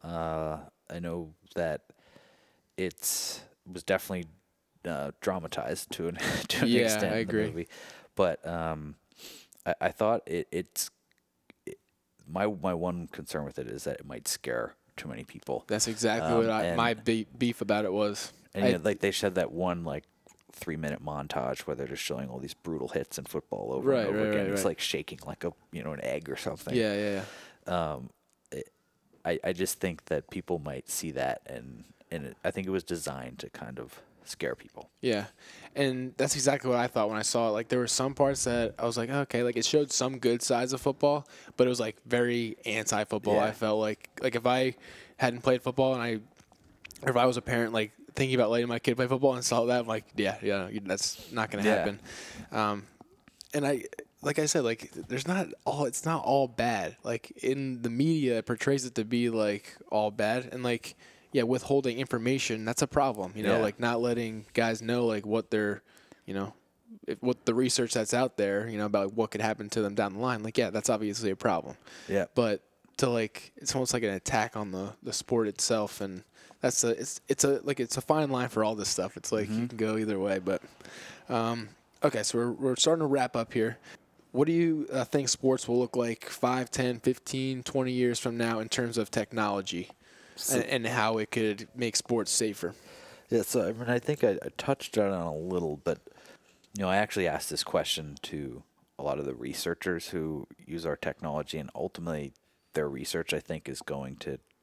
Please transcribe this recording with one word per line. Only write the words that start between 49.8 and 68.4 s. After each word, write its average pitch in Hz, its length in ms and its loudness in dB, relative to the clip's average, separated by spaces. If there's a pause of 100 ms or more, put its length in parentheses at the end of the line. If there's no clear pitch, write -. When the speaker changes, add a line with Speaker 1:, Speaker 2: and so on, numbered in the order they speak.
Speaker 2:
I'm 117 60 -4
like, 110 180 -2 (120)
"Yeah, 98 260 2
yeah, 98 260 0
you, 107 120 -6
that's - 520 -4
not 110 180 -2
gonna 104 140 -4
Speaker 1:
Yeah. 214 120 6
Speaker 2:
happen." 101 240 0 (520)
Um, 104 340 0 (680)
and 143 120 0
I, 139 180 0 (360)
like 147 180 0
I 151 80 2
said, 151 180 2
like, 113 280 -2
there's 131 340 -6
not 185 220 0 (160)
all, 147 220 0
it's - 180 -4
not 160 180 0
all 135 240 4
bad. 113 560 0
Like, - 300 -6 (100)
in 131 400 -2
the 117 80 -2
media, 135 480 4
it 110 80 -4
portrays 131 380 2
it 123 120 -8
to 113 80 0
be, 120 260 2
like, 104 440 0 (160)
all 107 220 2
bad, 113 400 0
and, 127 100 -8
like, 120 320 -2 (380)
yeah, 123 120 4
withholding 127 540 2
information, 120 680 0
that's 117 160 2
a 139 40 2
problem, 107 480 2
you 107 80 -4
know, 104 140 4
Speaker 1:
Yeah. 113 60 4
Speaker 2:
like, 104 180 0
not 120 220 2
letting 113 500 0
guys 113 300 2
know, 120 240 2
like, 107 180 2
what 107 260 0
they're, 104 320 0 (440)
you 98 80 -6
know, 98 180 -2 (540)
if, - 160 -6
what 123 240 0
the 117 80 4
research 123 400 2
that's 110 180 0
out 123 240 2
there, 101 320 0